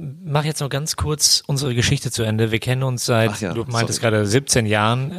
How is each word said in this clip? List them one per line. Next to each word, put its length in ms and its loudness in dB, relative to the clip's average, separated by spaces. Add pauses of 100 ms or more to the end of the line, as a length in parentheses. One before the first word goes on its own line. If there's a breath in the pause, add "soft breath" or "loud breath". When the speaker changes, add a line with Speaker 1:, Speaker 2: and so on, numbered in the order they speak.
(240)
Speaker 1:
mach 220 -2
jetzt 160 -4
noch 80 -4
ganz 280 -6
kurz 500 0
unsere 260 -2
Geschichte 380 0
zu 100 -2
Ende. 300 2
Wir 80 2
kennen 240 -2
uns 240 -2
seit, 240 4
Speaker 2:
Ach 100 -8
ja, 140 -2
Speaker 1:
du 100 -2
meintest 360 -2
Speaker 2:
sorry. 120 2
Speaker 1:
gerade, 140 2
siebzehn 400 2
Jahren. 520 2